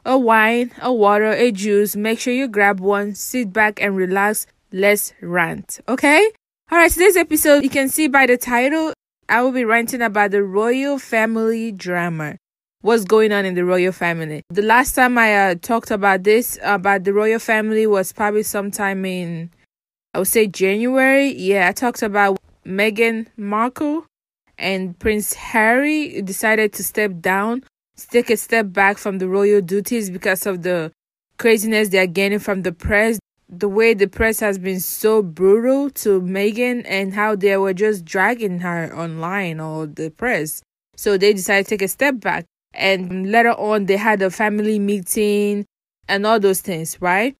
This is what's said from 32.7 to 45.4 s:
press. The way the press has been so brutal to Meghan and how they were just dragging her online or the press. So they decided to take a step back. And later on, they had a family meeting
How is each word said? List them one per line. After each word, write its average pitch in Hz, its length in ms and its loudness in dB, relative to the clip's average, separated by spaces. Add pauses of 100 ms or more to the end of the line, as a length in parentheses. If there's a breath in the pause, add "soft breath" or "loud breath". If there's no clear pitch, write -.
press. 220 480 0 (280)
The 185 200 -4
way 226 260 4
the 196 140 2
press 220 320 -2
has 202 180 -2
been 185 220 -6
so 214 420 2
brutal 220 680 2
to 196 300 0
Meghan 214 680 -2
and 196 260 -4
how 208 220 0
they 196 200 2
were 196 180 0
just 202 300 0
dragging 196 540 -2
her 170 340 -6
online 165 680 -6
or 156 260 -8
the 156 240 -10
press. 165 520 -6 (340)
So 208 200 0
they 202 160 4
decided 196 340 0
to - 40 -18
take 202 120 -2
a 190 40 0
step 262 320 -2
back. 170 260 -4 (300)
And 185 560 -2
later 233 200 4
on, 214 340 0
they 190 140 0
had 214 240 0
a 190 80 0
family 214 480 -2
meeting 208 880 -2 (420)